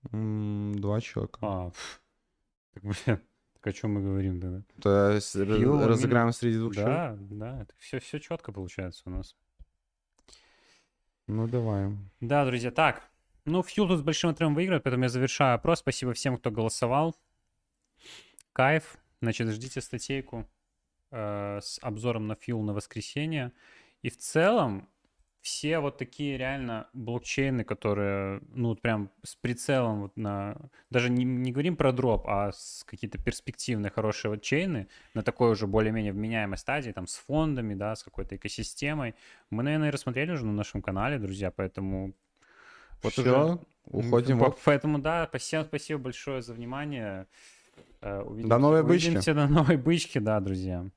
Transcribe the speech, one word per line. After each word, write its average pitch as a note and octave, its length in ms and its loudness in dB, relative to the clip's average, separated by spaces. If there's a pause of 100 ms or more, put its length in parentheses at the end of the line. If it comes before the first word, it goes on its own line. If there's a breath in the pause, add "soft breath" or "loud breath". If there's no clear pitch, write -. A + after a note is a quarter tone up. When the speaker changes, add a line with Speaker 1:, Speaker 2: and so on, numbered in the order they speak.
(120)
Speaker 1:
М, G#2 680 -2
два G2+ 220 0
человека. - 400 -6
Speaker 2:
А, F#2 280 -2
пф. - 320 -14 (720)
Так, F#2+ 100 -18
блин, G2+ 380 0 (320)
так - 140 -8
о G2+ 60 -2
чем G#2+ 200 -4
мы G2+ 80 0
говорим G2 400 -2
тогда? F#2 220 -8 (180)
Speaker 1:
То G2+ 300 6
есть G#2 240 0
раз-, G2+ 240 2
Speaker 2:
Фил, B2+ 140 6
Ламин. C#3+ 160 6
Speaker 1:
разыграем A#2 440 4
среди A#2 240 0
двух A2 180 -2
человек? A#2+ 440 0
Speaker 2:
Да, G2 160 -14
да, A#2 260 -10
это - 160 -16
все, - 220 -8
все - 200 -10
четко - 320 -10
получается F#2 540 -10
у F#2 40 -12
нас. F#2 260 -8 (1900 soft breath)
Speaker 1:
Ну, A2 200 -2
давай. A2 440 0 (300)
Speaker 2:
Да, C#3 240 2
друзья, B2 260 -2
так. D3+ 380 2 (360)
Ну, F3 180 2
Фил G#3 240 0
тут F3 120 4
с - 20 -2
большим D#3 300 2
отрывом D3+ 240 2
выигрывает, F3 280 2
поэтому B2+ 200 2
я B2+ 60 2
завершаю B2+ 460 2
опрос. E3 240 2
Спасибо B2 340 -2
всем, B2+ 240 -2
кто A#2+ 140 -2
голосовал. A#2+ 640 0 (1400 loud breath)
Кайф. D3 440 2 (240)
Значит, A2+ 280 0
ждите A#2+ 320 -6
статейку, B2+ 680 -8 (640)
э, G#2 500 -4
с - 200 -12
обзором A2+ 460 -2
на G#2+ 80 -4
Фил A#2 260 -4
на G#2+ 120 -2
воскресенье. C3 760 -4 (520 soft breath)
И A#2+ 60 -2
в - 80 -12
целом, E3 720 2 (520)
все D#3+ 380 -2
вот C#3+ 180 -4
такие C#3 400 -6
реально B2+ 560 -4
блокчейны, B2 680 0
которые, G2+ 800 -2 (120)
ну, A#2+ 160 0
вот G#2+ 120 -2
прям G#2+ 300 0 (120)
с - 120 -16
прицелом A#2+ 680 0
вот G2 160 -10
на... G2+ 400 -4 (320 soft breath)
Даже B2 200 2
не, B2 160 2
не B2+ 260 0
говорим D3 260 0
про C3+ 160 4
дроп, B2+ 340 2
а G2+ 240 0
с - 340 -14
какие-то - 320 -10
перспективные, - 760 -4
хорошие G#2+ 400 -2
вот G#2 120 -4
чейны D3 440 0 (260 soft breath)
на A2+ 100 -4
такой A#2 280 4
уже G#2 160 0
более-менее G#2+ 460 2
вменяемой G#2+ 440 -2
стадии, C3+ 340 -4
там, F#2 160 -8
с - 80 -10
фондами, C3 600 0
да, G#2 200 -4
с - 80 -16
какой-то - 320 -10
экосистемой, C3 800 -4 (340 soft breath)
мы, A2 140 -2
наверное, D3+ 260 2
и - 20 0
рассмотрели C#3 400 -2
уже C3+ 140 -4
на G#2+ 80 0
нашем G#2 280 -2
канале, G#2+ 380 -2
друзья, F#2+ 320 -4
поэтому... F#2+ 600 -4 (880 soft breath)
Вот A#2 100 -2
Speaker 1:
Все, C3 80 -2
Speaker 2:
уже C#3+ 380 4 (260)
Speaker 1:
уходим. A#2+ 540 2
Speaker 2:
по-, C3+ 80 6
Speaker 1:
Вот. - 180 0
Speaker 2:
поэтому, D3 340 4
да, D#3+ 280 0
спасибо, D#3 360 -4
спасибо D3+ 380 -6
большое C3 400 -6
за A#2 120 -12
внимание. A#2+ 760 -8 (760 soft breath)
Э, G2+ 200 -6
увидимся, A2 280 -6
Speaker 1:
До A#2 100 6
новой D#3 240 8
бычки. E3 260 4
Speaker 2:
увидимся D#3 240 2
на D3 140 4
новой D3+ 300 6
бычке, D3 420 2
да, G#2+ 200 2
друзья. F#2 580 -2